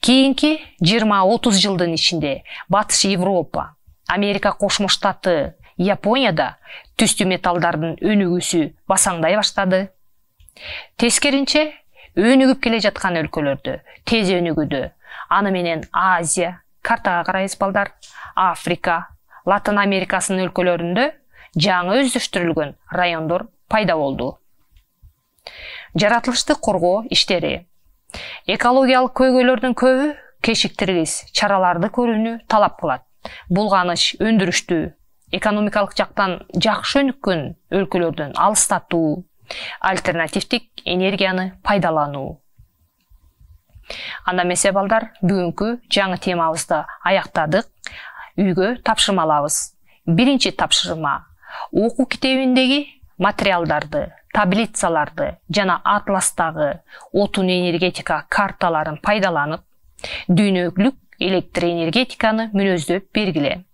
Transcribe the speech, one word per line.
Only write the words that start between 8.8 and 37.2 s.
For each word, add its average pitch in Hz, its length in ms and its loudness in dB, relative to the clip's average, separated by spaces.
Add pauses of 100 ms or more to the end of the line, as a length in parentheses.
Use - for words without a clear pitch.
басаңдай 180 480 2
баштады. 196 540 0 (1040)
Тескеринче, 277 760 2 (440)
өнүгүп 262 460 4
келе 226 200 0
жаткан 190 400 -2
өлкөлөрдө 143 580 -4 (260)
тез 220 240 0
өнүгүүдө. 170 540 0 (460)
Аны 196 220 2
менен 175 400 -2
Азия, 175 680 0 (200)
картага 185 420 0
карайбыз, 190 340 -4
балдар, 196 360 -2 (420)
Африка, 175 720 -2 (380)
Латын 202 360 2
Америкасынын 185 680 0
өлкөлөрүндө 180 580 0 (500)
жаңы 185 440 2
өздөштүрүлгөн 175 720 -2 (160)
райондор 170 560 -2 (220)
пайда 190 280 2
болду. 139 400 -4 (1600)
Жаратылышты 240 600 2
коргоо 190 540 0
иштери. 175 580 -2 (760)
Экологиялык 254 720 4
көйгөйлөрдүн 254 600 4
көбү 262 360 2 (320)
кечиктиргис 190 880 -2
чараларды 185 560 2
көрүүнү 226 600 -2
талап 208 320 2
кылат. 143 240 -4 (460)
Булганыч 185 720 0
өндүрүштү 190 600 0 (520)
экономикалык 208 640 0
жактан 190 460 -2 (100)
жакшы 214 500 0
өнүккөн 196 420 0 (280)